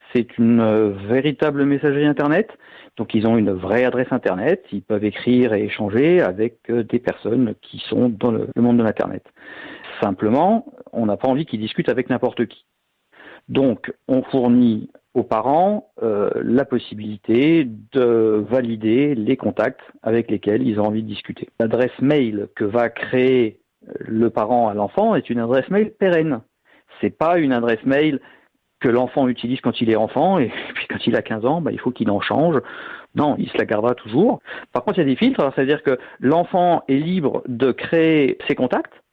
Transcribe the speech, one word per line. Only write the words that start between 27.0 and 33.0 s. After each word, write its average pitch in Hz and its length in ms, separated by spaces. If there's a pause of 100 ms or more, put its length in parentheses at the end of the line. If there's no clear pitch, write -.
pas 170 220
une 143 160
adresse 117 320
mail 139 340 (600)
que 135 100
l'enfant 123 380
utilise 120 340
quand 117 200
il 113 80
est 110 60
enfant 139 420
et 120 140 (120)
<laughs> - 120
puis - 120
quand - 200
il 120 80
a 113 60
quinze 110 240
ans, 156 160
bah, 127 100
il 107 80
faut 127 120
qu'il 110 180
en 101 120
change. 147 360 (580)